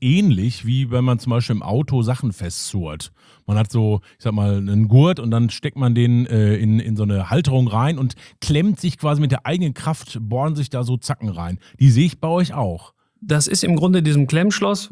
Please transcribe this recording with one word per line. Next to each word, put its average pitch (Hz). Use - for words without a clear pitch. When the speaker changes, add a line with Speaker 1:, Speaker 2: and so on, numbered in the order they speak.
Speaker 1:
ähnlich, 127
wie 127
wenn 123
man 123
zum -
Beispiel 117
im -
Auto 131
Sachen 117
festzurrt. 85
Man 104
hat 107
so, 107
ich -
sag 113
mal, 101
einen 101
Gurt 139
und 117
dann 117
steckt -
man 123
den, 120
äh, 107
in, 107
in 107
so 107
eine 98
Halterung 131
rein 127
und 127
klemmt 160
sich 175
quasi 147
mit 143
der 120
eigenen 165
Kraft, -
bohren 131
sich 147
da 123
so 123
Zacken 113
rein. 85
Die 131
sehe 127
ich -
bei 160
euch 170
auch. 98
Speaker 2:
Das 151
ist 202
im 180
Grunde 180
diesem 147
Klemmschloss, 196